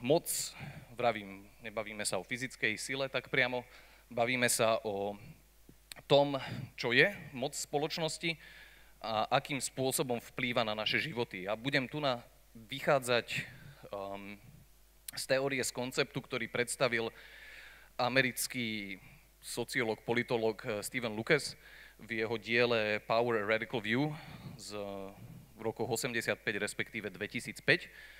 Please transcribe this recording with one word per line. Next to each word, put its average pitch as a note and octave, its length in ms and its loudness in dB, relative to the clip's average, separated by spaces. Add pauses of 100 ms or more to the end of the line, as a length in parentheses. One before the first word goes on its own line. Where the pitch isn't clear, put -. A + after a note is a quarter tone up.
moc, D3 240 4 (640)
vravím, G#2 560 -2 (160)
nebavíme G#2+ 400 -6
sa G2 160 -2
o F2+ 80 -8
fyzickej A#2+ 480 -2
sile C3+ 320 -4
tak - 240 -6
priamo, B2+ 320 2 (500)
bavíme B2 320 4
sa A2+ 400 6
o G2+ 320 -2 (880)
tom, C#3+ 320 6 (400)
čo A#2+ 160 0
je D3+ 160 8 (240)
moc C3+ 240 -4
spoločnosti D#3 800 -2 (640)
a A2 240 0 (160)
akým C#3+ 160 -4
spôsobom C3 640 0
vplýva B2 400 0
na G#2+ 160 0
naše G#2+ 240 2
životy. A2 480 -4
Ja A2 80 0
budem C3 320 0
tu D3+ 80 -6
na C3 240 0 (320)
vychádzať, B2 880 0 (480)
um, G2+ 480 -8 (800)
z - 80 -6
teórie, C3+ 400 2
z - 80 -4
konceptu, B2+ 480 -2
ktorý A#2 240 -4
predstavil A#2 640 0 (880)
americký A#2 1040 0 (400)
sociológ, A#2 640 -2
politológ, A#2 560 2
eh, G#2+ 240 -4
Steven A#2 320 -4
Lucas C#3 400 4 (400)
v A2 240 -4
jeho A2+ 160 0
diele A2 720 4
Power, A#2 320 4
a G2+ 80 0
Radical A2 320 2
View B2+ 320 2 (480)
z, G#2 160 -8
eh, G2 320 -6 (480)
rokov A2+ 320 -4
osemdesiatpäť, A2+ 720 0
respektíve G#2 480 -4
dvetisícpäť, G#2 800 -2 (300)